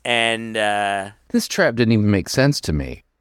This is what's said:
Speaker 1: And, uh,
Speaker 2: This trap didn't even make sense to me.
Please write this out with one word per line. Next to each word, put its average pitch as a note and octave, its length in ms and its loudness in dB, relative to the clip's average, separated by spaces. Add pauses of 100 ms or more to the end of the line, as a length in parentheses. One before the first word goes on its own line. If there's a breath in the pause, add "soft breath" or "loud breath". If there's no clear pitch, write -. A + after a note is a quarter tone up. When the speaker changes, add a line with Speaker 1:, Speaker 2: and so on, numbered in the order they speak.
Speaker 1:
And, A2+ 520 -2
uh, G2+ 540 -2 (180)
Speaker 2:
This - 180 -2
trap C#3+ 300 0
didn't A#2 160 2
even G#2 180 4
make F#2+ 180 2
sense C#3 340 2
to F2 100 -4
me. C2+ 320 -6 (160)